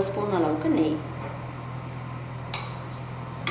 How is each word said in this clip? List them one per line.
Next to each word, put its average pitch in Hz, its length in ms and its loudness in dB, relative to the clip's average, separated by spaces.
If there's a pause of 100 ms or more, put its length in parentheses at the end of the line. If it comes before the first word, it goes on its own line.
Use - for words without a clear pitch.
ஸ்பூன் 208 300 2
அளவுக்கு 156 400 4
நெய். 156 180 6 (2500)